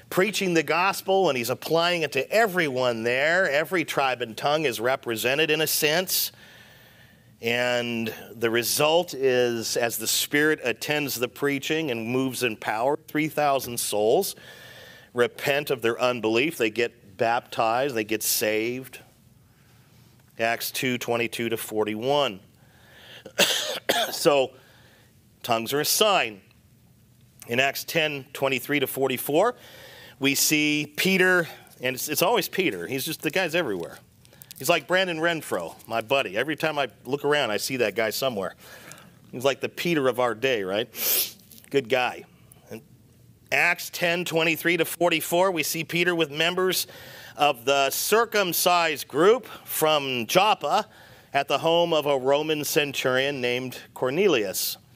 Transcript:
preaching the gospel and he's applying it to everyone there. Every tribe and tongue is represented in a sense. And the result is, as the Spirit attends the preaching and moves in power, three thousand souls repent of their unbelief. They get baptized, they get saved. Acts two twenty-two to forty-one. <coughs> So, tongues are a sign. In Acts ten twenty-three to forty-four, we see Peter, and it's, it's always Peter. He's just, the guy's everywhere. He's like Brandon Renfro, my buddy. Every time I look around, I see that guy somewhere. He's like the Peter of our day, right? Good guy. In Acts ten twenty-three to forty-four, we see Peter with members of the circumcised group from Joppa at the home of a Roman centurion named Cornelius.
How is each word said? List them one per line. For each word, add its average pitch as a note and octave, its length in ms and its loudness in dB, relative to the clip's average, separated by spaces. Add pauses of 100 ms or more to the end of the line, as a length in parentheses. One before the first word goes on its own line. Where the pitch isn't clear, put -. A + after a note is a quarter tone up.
(100)
preaching F#3+ 440 2
the D#3+ 80 6
gospel F3+ 680 2
and C3+ 100 2
he's A#2 120 -2
applying E3 520 2
it D3 100 -2
to C3 180 -2
everyone D3 720 2
there. D3 480 2
Every D#3+ 340 0
tribe C3 360 0
and A2+ 160 -6
tongue D3+ 280 0
is A2+ 160 0
represented B2+ 720 0
in D3+ 100 2
a D#3 60 0
sense. - 640 0 (1120)
And A#2+ 720 -2 (200)
the A2+ 140 -2
result D3 640 0
is, B2 640 0
as A#2+ 220 -2
the A2 80 -6
Spirit D3+ 580 0
attends C3+ 520 -2
the A#2+ 120 -2
preaching C#3+ 600 -2
and A2+ 160 -4
moves B2+ 360 -2
in A2+ 140 -2
power, A#2+ 500 -2
three D#3 220 -2
thousand C3+ 500 -2
souls A2+ 560 0 (760)
repent C#3 560 0
of B2+ 140 -2
their A#2 180 0
unbelief. A#2 560 0
They A2+ 140 0
get A2 480 -6
baptized, A#2+ 760 0
they A2 100 0
get G#2+ 180 -4
saved. A2+ 800 -2 (1400)
Acts A2+ 320 -2
two B2+ 260 -2
twenty-two A#2 540 -4
to A2+ 80 -2
forty-one. A2 800 -2 (1000)
<coughs> - 60 4 (640)
So, C#3 420 2 (880)
tongues A2+ 320 -2
are D3 60 0
a D3 40 -2
sign. C#3 560 2 (1080)
In A#2+ 140 0
Acts C3+ 240 0
ten D3+ 480 -2
twenty-three C3+ 480 -2
to C3 60 0
forty-four, C#3 680 0 (640)
we C#3 160 2
see D3+ 640 0
Peter, F#3 500 2 (360)
and B2+ 120 -2
it's, - 140 -8
it's D3+ 140 0
always F#3+ 260 0
Peter. G#2 380 -2
He's B2+ 180 -4
just, D#3+ 160 -8
the D#3 100 -4
guy's F3+ 240 -2
everywhere. G2 440 -4 (580)
He's C3+ 120 -8
like D#3+ 180 2
Brandon F3+ 320 0
Renfro, D3 560 -2 (140)
my A2+ 120 -2
buddy. A2+ 360 -2
Every C#3+ 180 -2
time D3+ 240 -4
I C#3 100 -2 (160)
look C3+ 200 -4
around, C#3+ 260 2
I G#2 60 0
see C3 220 -4
that G#2 180 2
guy A2 140 0
somewhere. G#2 440 -4 (800)
He's B2+ 120 -10
like C3+ 160 2
the B2 80 -6
Peter D3+ 380 0
of B2 140 0
our A#2+ 120 2
day, A2+ 300 0
right? G2+ 260 -2 (800)
Good C3 180 0
guy. A2+ 360 0 (460)
In A2 100 -14 (720)
Acts E3+ 400 0
ten F3 340 -2
twenty-three E3 520 0
to D#3+ 80 2
forty-four, E3+ 680 2
we D#3+ 140 -2
see D#3+ 180 -4
Peter E3+ 320 0
with D#3+ 160 0
members F3 560 0 (500)
of C#3+ 280 2
the C#3 260 4
circumcised F3+ 1200 2
group G3+ 380 4 (180)
from C#3 640 0
Joppa F#3+ 600 2 (460)
at C#3+ 160 0
the C#3+ 100 0
home E3+ 340 2
of D3+ 140 2
a C#3+ 100 2
Roman D3 460 2
centurion C#3 800 0
named B2 360 -2 (160)
Cornelius. C3 840 0 (200)